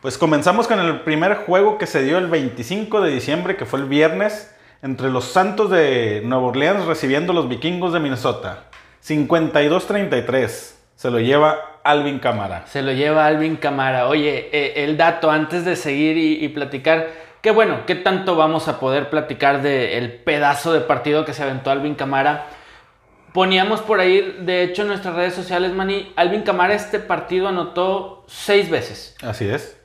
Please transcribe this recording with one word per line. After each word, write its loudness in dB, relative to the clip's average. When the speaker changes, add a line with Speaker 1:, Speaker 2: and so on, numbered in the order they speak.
Speaker 1:
Pues -6
comenzamos 2
con 2
el 0
primer 0
juego 2
que -4
se 0
dio 2
el -2
veinticinco -2
de 2
diciembre, -2
que -8
fue -4
el -4
viernes, 0
entre -4
los 0
Santos 2
de 2
Nueva 2
Orleans 2
recibiendo 0
los 0
Vikingos -2
de 0
Minnesota. -4
Cincuenta 2
y 4
dos 2
treinta 0
y -4
tres. -2
Se -4
lo 2
lleva 2
Alvin 2
Kamara. -4
Speaker 2:
Se -6
lo -2
lleva 2
Alvin 2
Kamara. 0
Oye, 0
eh, -2
el -2
dato 4
antes 0
de 0
seguir 0
y, 0
y -2
platicar, -2
que 2
bueno, 2
¿qué 0
tanto 0
vamos 2
a -4
poder -2
platicar 0
del 0
pedazo 0
de 4
partido 0
que -10
se -8
aventó -4
Alvin -2
Kamara? 0
Poníamos 2
por 2
ahí, 2
de 0
hecho, -2
en -2
nuestras -6
redes -2
sociales, -2
Manny, -4
Alvin 0
Kamara 2
este -4
partido -2
anotó -4
seis 0
veces. -6
Speaker 1:
Así -4
es. -6